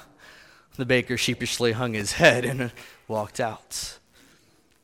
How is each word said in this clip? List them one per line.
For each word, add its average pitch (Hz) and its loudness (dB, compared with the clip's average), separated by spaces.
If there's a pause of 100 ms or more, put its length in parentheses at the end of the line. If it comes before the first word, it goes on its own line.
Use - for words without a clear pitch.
(760)
The 131 -4
baker 123 2
sheepishly 120 0
hung 120 -2
his 104 -4
head 123 6
and 123 -4 (360)
walked 107 -4
out. - -8 (840)